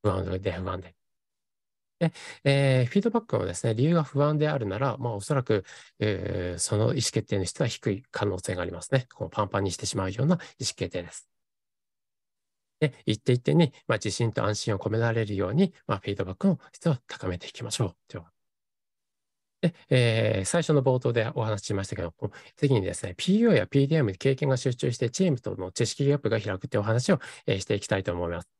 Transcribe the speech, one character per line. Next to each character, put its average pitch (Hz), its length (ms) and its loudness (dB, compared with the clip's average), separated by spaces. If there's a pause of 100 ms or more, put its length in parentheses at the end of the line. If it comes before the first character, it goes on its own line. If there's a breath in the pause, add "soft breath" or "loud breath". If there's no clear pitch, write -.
不 101 60 4
安 92 280 -2
で 95 120 -2
不 92 180 -6
安 92 120 -2
で。 - 140 -18 (1040)
で、 165 140 0 (300 loud breath)
え 139 400 6
ー、 - 20 4
フ 123 120 -4
ィ - 20 6
ー - 40 4
ド 233 60 2
バ 208 120 0
ッ - 40 -20
ク - 120 -2
の 92 80 0
で 95 100 -6
す - 100 -6
ね、 113 80 2
理 120 120 2
由 170 100 4
が 160 80 2
不 139 200 0
安 151 140 2
で 151 120 2
あ 147 80 -2
る 113 100 -2
な 95 100 -4
ら、 123 200 -2
ま 120 140 -4
あ、 - 20 -6
お 101 80 -6
そ 151 120 -4
ら 131 100 2
く、 104 220 0 (340 loud breath)
え 92 580 -2
ー、 - 20 -10
そ - 180 0
の 110 80 4
意 - 20 4
思 - 80 2
決 - 280 0
定 101 160 -2
の 92 60 0
質 - 160 -6
は 127 60 2
低 - 240 -4
い - 200 -4
可 - 140 -4
能 95 140 -2
性 92 160 -6
が 90 60 -4
あ 87 40 -2
り 90 60 -6
ま 85 100 -10
す - 120 -4
ね。 127 200 0
こ 98 120 -8
う 87 60 -10
パ 104 140 0
ン - 40 -10
パ 101 100 0
ン 98 40 0
に 95 80 -2
し - 60 -8
て - 80 -8
し - 120 -4
ま 95 80 -2
う 95 60 -4
よ 127 140 -2
う - 20 4
な 175 80 4
意 - 280 -10
思 - 120 -4
決 - 140 -4
定 90 120 -6
で 85 100 -14
す。 - 180 -20 (1500)
で、 147 140 2 (120)
一 110 140 0
手 127 140 2
一 123 80 2
手 151 140 2
に、 165 180 6 (140)
ま 117 80 2
あ、 - 20 -2
自 101 140 -4
信 113 200 0
と - 120 -2
安 104 120 0
心 107 200 -2
を 92 40 -6
込 - 120 -4
め 113 80 0
ら 117 140 2
れ 113 120 0
る 101 100 -4
よ 95 140 0
う 110 40 -4
に、 180 200 2 (140)
ま 107 80 0
あ、 95 40 -8
フ - 100 -10
ィ 101 40 -2
ー - 40 -2
ド 92 80 -4
バ 95 80 -8
ッ - 20 -8
ク - 120 0
の 170 120 2 (140 loud breath)
質 - 160 -2
を 135 80 2 (100)
高 - 200 -8
め 90 100 -4
て - 100 -12
い - 40 -14
き - 120 -14
ま - 80 -8
し - 100 -6
ょ 92 140 -2 (180)
う。 - 80 -10 (1400)
で、 170 120 2 (160 loud breath)
え 113 520 4
ー、 95 40 -2
最 170 160 2
初 156 120 2
の 139 100 4
冒 127 160 4
頭 120 140 0
で 110 200 2
お 120 100 -4
話 107 200 -2
し - 40 -16
し 104 60 -2
ま 98 120 -2
し - 20 -14
た - 80 -6
け 90 60 -6
ど、 85 120 -6 (440 loud breath)
次 135 180 4
に 101 60 2
で 90 120 -4
す - 120 -8
ね、 90 120 -8
ピ 196 220 2
ー 233 100 6
オ 190 40 6
ー - 20 6
や 98 120 2
ピ 139 180 4
ー - 20 -6
デ 156 80 2
ィ - 20 4
ー 151 40 4
エ - 20 4
ム 101 80 0
に 92 60 -8
経 135 180 2
験 139 140 -2
が 131 80 2
集 127 180 -2
中 127 160 -4
し 117 60 -8
て 117 120 -2
チ - 140 -2
ー 175 80 4
ム 120 80 0
と 98 160 -6
の 92 160 -8
知 117 160 -2
識 - 160 -4
ギ 139 100 4
ャ - 40 4
ッ - 20 -4
プ 107 100 -2
が 110 100 0
開 98 200 -4
く - 60 -10
っ - 20 -12
て 107 100 -2
い - 20 2
う - 20 0
お - 20 -4
話 120 300 2
を、 139 60 2 (280 loud breath)
え 98 80 0
ー、 95 40 -4
し - 60 -8
て 101 100 0
い 98 40 -4
き - 80 -10
た 98 100 0
い 95 60 -2
と 90 80 -4
思 87 160 -4
い - 20 -2
ま 85 120 -6
す。 - 180 -20